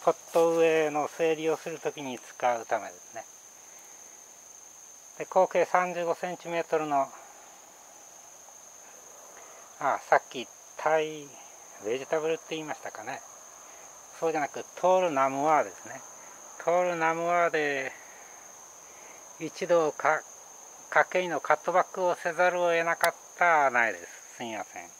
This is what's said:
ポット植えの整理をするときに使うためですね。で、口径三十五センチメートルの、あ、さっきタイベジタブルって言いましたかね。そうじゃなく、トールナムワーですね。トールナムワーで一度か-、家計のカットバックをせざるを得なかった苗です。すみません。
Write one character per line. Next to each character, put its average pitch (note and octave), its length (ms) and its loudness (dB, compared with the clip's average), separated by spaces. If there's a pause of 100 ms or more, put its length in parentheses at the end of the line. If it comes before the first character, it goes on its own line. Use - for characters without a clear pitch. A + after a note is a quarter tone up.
ポ E3+ 80 4
ッ - 40 -2 (160)
ト E3 240 4
植 D#3+ 300 4
え D3 40 -2
の D3 180 -2
整 D#3+ 280 0
理 D#3 140 -2
を D3+ 60 -2
す - 120 -12
る D#3 100 -10
と D3 140 -6
き D3 80 -14
に B2+ 180 -8
使 A#2+ 400 -2
う A2+ 60 -10
た A#2 140 -4
め G2 100 -8
で F2+ 60 -16
す - 200 -20
ね。 A2 100 -14 (1900)
で、 D#3 80 -12
口 F#3 220 2
径 F3 180 0
三 F3+ 260 0
十 E3+ 140 -4
五 E3+ 80 -2
セ F3+ 180 -6
ン D#3+ 60 -10
チ E3+ 100 -14
メ E3+ 120 -4
ー D#3+ 60 -6
ト D#3+ 120 -2
ル D#3 80 -2
の、 C#3 200 0 (2750)
あ、 C3 300 -2
さ D3+ 80 4
っ - 140 2
き C3 180 -12 (300)
タ D#3 220 2
イ D#3 260 -8 (580)
ベ A#2 140 -4
ジ C3+ 80 -10
タ D#3+ 140 -2
ブ D#3 80 -4
ル D#3+ 60 0
っ - 20 -4
て - 140 -18
言 D#3+ 100 -8
い D#3 40 -12
ま C#3+ 100 -10
し - 80 -16
た B2+ 80 -12
か G#2+ 140 -16
ね。 C3 160 -12 (960)
そ E3 100 -2
う D#3+ 40 -2
じ D#3 60 -2
ゃ - 20 -2
な C#3 80 -4
く、 - 160 -12 (120)
ト F#3 220 4
ー - 40 2
ル F3 80 0
ナ C3+ 180 2
ム C#3 160 -2
ワ D3+ 160 4
ー A2+ 40 0
で G2 60 -6
す - 160 -20
ね。 C3 140 -14 (640)
ト E3 60 0
ー F3+ 200 2
ル E3+ 60 -4
ナ E3 180 0
ム E3+ 120 -4
ワ F3 220 2
ー - 20 0
で C#3+ 420 -2 (1500)
一 E3 260 -8
度 D#3+ 260 4
か-、 D3 280 0 (680)
家 D#3 140 6
計 F#3 240 0
の D#3 120 -2
カ - 140 2
ッ - 100 -2
ト F3 80 -2
バ F3 120 4
ッ - 0 -
ク F#3+ 200 -4
を F3+ 100 2
せ E3+ 180 -6
ざ F3 180 4
る F3 120 -2
を E3+ 80 4
得 E3 140 2
な E3+ 120 0
か E3+ 140 2
っ - 40 -16 (240)
た D#3 320 6
苗 A#2 220 2
で F2 60 -10
す。 - 380 -20
す B2+ 60 -12
み A2+ 140 -8
ま G2 80 -8
せ - 140 -16
ん。 E2+ 40 -14 (180)